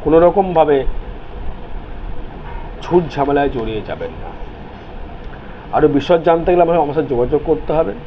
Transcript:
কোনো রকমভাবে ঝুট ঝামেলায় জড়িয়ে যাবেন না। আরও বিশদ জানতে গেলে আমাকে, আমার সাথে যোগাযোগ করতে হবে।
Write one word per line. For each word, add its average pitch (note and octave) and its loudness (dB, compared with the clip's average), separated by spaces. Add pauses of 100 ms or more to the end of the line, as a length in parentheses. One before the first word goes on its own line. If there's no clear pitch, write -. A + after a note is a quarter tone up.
কোনো D#3 6
রকমভাবে E3+ 4 (2000)
ঝুট F3 2
ঝামেলায় C#3+ 2
জড়িয়ে A2 -4
যাবেন E2 -6
না। - -12 (1500)
আরও D3 4
বিশদ C#3+ 4
জানতে E3 4
গেলে F3 6
আমাকে, E3+ 4
আমার D3 0
সাথে D3 0
যোগাযোগ C3 2
করতে D#3 0
হবে। D3+ 0 (140)